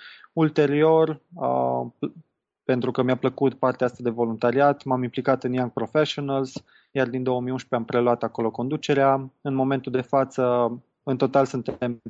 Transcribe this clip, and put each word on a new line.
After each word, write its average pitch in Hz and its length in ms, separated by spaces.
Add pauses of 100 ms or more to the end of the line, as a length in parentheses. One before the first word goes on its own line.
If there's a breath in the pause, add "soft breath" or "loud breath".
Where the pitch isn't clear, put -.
(340 loud breath)
Ulterior, 156 880 (120)
uh, 127 760 (540)
pentru 127 280
că 127 120
mi-a 127 120
plăcut 131 380
partea 127 320
asta 120 180
de 123 60
voluntariat, 120 720
m-am 127 200
implicat 131 400
în 127 100
Young 127 180
Professionals, 139 920 (280 soft breath)
iar 131 160
din 127 160
două 127 180
mii 123 100
unsprezece - 240
am 117 100
preluat 120 380
acolo 113 280
conducerea. 135 800 (100)
În 135 120
momentul 135 380
de 127 100
față, 123 720 (320)
în 131 140
total 135 280
suntem 120 640